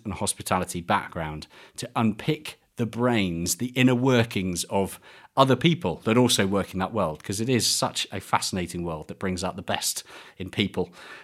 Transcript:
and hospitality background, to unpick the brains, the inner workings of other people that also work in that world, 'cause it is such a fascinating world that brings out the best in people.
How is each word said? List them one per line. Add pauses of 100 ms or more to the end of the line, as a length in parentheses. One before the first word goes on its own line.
and
hospitality
background, (280)
to
unpick (160)
the
brains,
the
inner
workings
of (340)
other
people
that
also
work
in
that
world,
'cause
it
is
such
a
fascinating
world
that
brings
out
the
best (360)
in
people. (300)